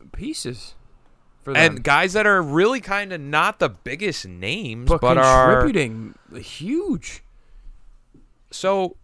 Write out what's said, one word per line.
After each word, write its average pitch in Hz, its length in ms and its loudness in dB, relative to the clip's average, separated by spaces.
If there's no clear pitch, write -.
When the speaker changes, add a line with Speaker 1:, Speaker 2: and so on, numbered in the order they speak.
Speaker 1:
pieces - 600 -10
for 127 120 -8
them. 151 220 4
Speaker 2:
And 120 80 -10
guys 165 280 2
that 208 140 2
are 196 160 4
really 185 380 2
kinda 196 380 -6
not 151 420 0
the 160 80 2
biggest 139 580 -8
names, 117 640 -8
Speaker 1:
But 165 120 2
Speaker 2:
but 127 160 4
are 131 360 6
Speaker 1:
contributing 113 520 -2
huge. 269 840 -6
Speaker 2:
So, 190 540 -2